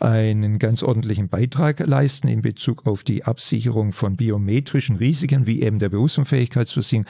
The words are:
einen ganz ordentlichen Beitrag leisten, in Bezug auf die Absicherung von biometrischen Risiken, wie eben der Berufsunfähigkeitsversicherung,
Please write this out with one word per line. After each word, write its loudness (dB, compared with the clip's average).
einen 2
ganz 0
ordentlichen 0
Beitrag 0
leisten, 0
in 2
Bezug -4
auf -2
die -2
Absicherung -2
von -2
biometrischen 0
Risiken, 2
wie 0
eben 2
der 0
Berufsunfähigkeitsversicherung, 0